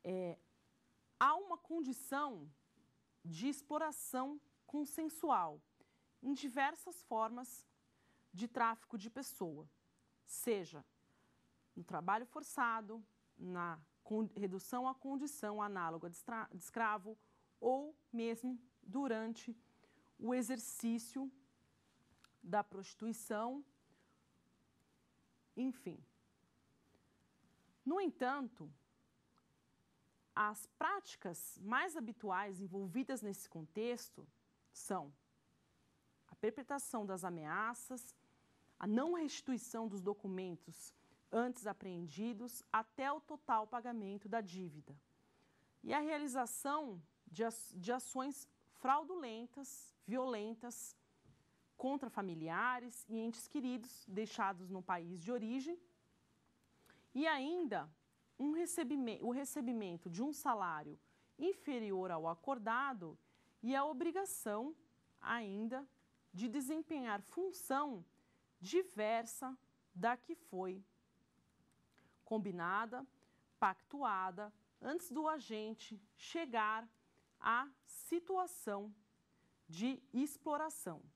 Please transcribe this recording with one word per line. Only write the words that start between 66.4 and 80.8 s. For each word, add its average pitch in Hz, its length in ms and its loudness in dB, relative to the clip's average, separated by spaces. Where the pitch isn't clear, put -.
desempenhar 262 720 0
função 285 840 0
diversa 226 960 2
da 220 220 4
que 330 180 -10
foi 185 500 -6
combinada, 208 800 0
pactuada, 202 920 2
antes 294 300 -2
do 302 180 2
agente 220 720 -4
chegar 226 720 0
à 240 280 4
situação 339 1080 -2
de 214 320 0
exploração. 294 880 0